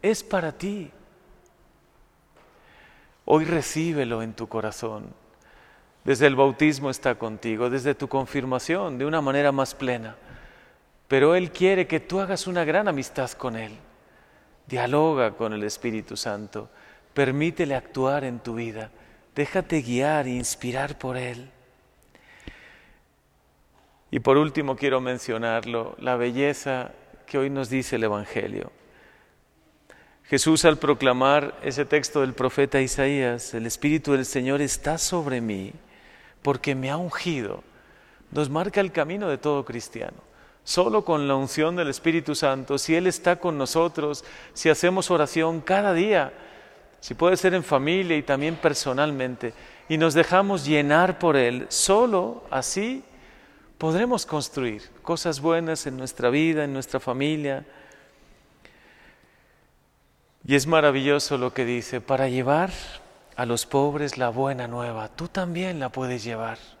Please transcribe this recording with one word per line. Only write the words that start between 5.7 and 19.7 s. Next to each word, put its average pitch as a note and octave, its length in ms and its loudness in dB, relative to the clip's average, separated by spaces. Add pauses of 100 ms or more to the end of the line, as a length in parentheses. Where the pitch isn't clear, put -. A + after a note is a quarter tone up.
Desde C3+ 200 4
el C3+ 120 6
bautismo C#3 520 4
está B2+ 260 -2
contigo, A2+ 540 -4
desde C3+ 260 -2
tu C3+ 120 -8
confirmación, C3+ 920 -4
de C3 80 -4
una D#3 140 0
manera C#3+ 320 2
más C3+ 240 -2
plena. A#2 400 -4 (920)
Pero C#3+ 280 6
Él F3+ 160 0
quiere F#3 360 2
que E3 120 0
tú F#3 220 -4
hagas F#3+ 260 -4
una F3+ 160 0
gran F3 240 2
amistad C3+ 440 -4
con A#2 260 -8
Él. A2 160 -10 (920)
Dialoga C3 680 2
con A2+ 200 -4
el G#2+ 140 -4
Espíritu A2 500 -6
Santo, G#2+ 540 -8 (440)
permítele C#3+ 640 0
actuar C3+ 480 -2
en B2 160 -8
tu A2+ 160 -8
vida, A2 360 -8 (440)
déjate D#3 460 -2